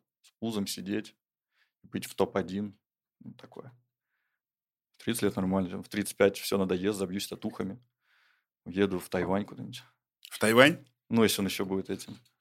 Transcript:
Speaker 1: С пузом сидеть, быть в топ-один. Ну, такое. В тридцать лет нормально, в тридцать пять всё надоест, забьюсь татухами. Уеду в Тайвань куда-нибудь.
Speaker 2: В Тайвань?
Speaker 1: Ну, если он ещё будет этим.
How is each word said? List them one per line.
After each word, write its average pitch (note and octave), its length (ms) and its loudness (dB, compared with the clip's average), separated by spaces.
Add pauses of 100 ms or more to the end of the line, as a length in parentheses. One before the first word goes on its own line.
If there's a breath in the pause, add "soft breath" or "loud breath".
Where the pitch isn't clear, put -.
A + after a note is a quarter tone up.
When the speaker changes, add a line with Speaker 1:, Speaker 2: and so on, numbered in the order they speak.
(220)
Speaker 1:
С - 80 -20 (100)
пузом G#2+ 260 -2
сидеть, G2+ 500 -6 (640)
быть - 240 -8
в - 80 -14
топ-один. G2 640 -2 (460)
Ну, - 100 -14
такое. - 380 -20 (1300)
В - 40 -20
тридцать A#2 180 0
лет G2 140 2
нормально, F#2 460 0
в - 60 -16
тридцать - 280 -4
пять G2+ 220 6
всё - 200 -2
надоест, F#2+ 400 0
забьюсь F#2+ 300 -4
татухами. G#2+ 500 -8 (880)
Уеду F#2 320 0
в - 100 -10
Тайвань F#2+ 360 0
куда-нибудь. - 380 -14 (480)
Speaker 2:
В - 80 -12
Тайвань? B2+ 460 6 (260)
Speaker 1:
Ну, A2+ 140 4
если G#2 180 2
он G2 60 -2
ещё G2 180 -4
будет F#2+ 240 -4
этим. G2 260 -8 (240)